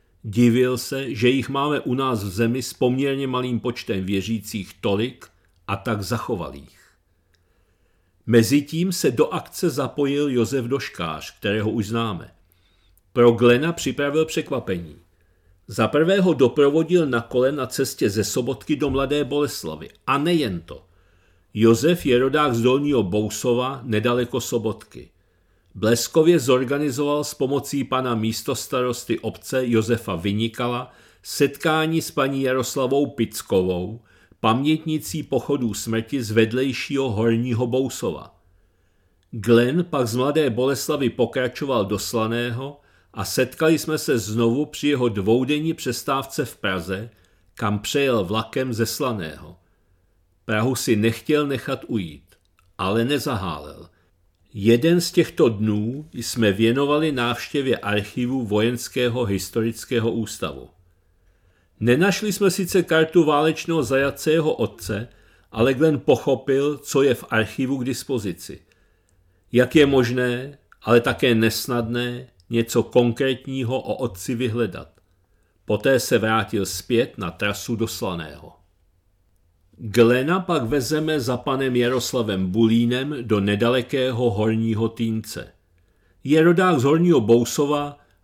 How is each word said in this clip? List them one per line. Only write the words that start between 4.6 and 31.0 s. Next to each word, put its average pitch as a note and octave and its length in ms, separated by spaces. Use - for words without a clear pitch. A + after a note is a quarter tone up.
tolik A2 460
a G2+ 100
tak A2 260
zachovalých. E2+ 800
Mezitím C#3+ 680
se E3 180
do B2+ 180
akce - 420
zapojil C#3 580
Josef B2 360
Doškář, F2 720
kterého G#2+ 320
už G#2+ 160
známe. G#2+ 480
Pro A#2+ 200
Glena A#2+ 400
připravil C#3+ 520
překvapení. G2+ 720
Za A2 220
prvé E3+ 320
ho F3+ 140
doprovodil D3 720
na B2 140
kole B2+ 320
na C#3 140
cestě B2+ 440
ze G2+ 140
Sobotky C3 520
do C#3 140
Mladé C#3 340
Boleslavi. B2 640
A C#3 120
nejen C#3+ 420
to. - 240
Josef A#2 520
je B2 120
rodák C3+ 360
z A#2 60
Dolního C3 420
Bousova, A#2 800
nedaleko A#2+ 560
Sobotky. G#2+ 720
Bleskově C3+ 640
zorganizoval C#3+ 840
s - 100
pomocí C#3 500
pana B2+ 300
místostarosty A#2 1040
obce B2+ 500
Josefa A2 480
Vynikala A2+ 760